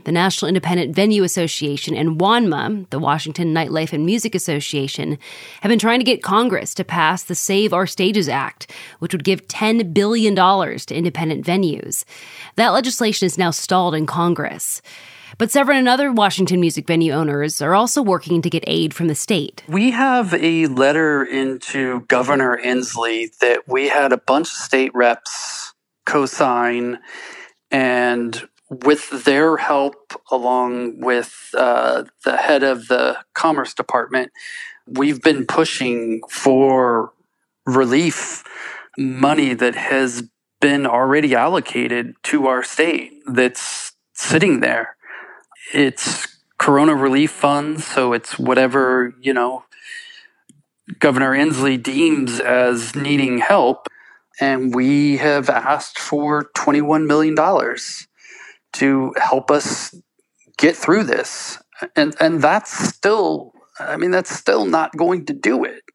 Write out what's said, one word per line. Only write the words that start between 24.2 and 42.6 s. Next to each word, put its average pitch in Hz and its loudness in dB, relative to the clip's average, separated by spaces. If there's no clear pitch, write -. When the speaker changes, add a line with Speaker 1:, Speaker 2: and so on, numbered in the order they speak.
Speaker 2:
of - -10
state 131 0
reps - -2
co-sign, 120 0
and 123 0
with 135 0
their 151 4
help, 143 -2
along 123 -2
with, - -2
uh, 123 2
the 131 0
head 143 2
of 123 -2
the 127 2
Commerce 151 -2
Department, 127 -4
we've 135 0
been 139 2
pushing 120 -2
for 131 2
relief 131 0
money 135 0
that 120 0
has 120 -2
been 143 2
already 135 2
allocated 120 -2
to 143 0
our 127 0